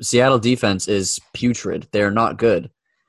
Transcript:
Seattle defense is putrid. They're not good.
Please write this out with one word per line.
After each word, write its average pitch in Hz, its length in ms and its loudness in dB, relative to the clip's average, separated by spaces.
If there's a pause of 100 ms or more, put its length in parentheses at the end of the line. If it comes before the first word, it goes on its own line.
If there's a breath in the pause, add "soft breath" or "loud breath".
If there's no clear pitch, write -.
Seattle 127 360 4
defense 110 500 0
is 98 300 -2 (140)
putrid. 113 580 -4
They're 104 200 0
not 107 260 0
good. 104 340 0 (380)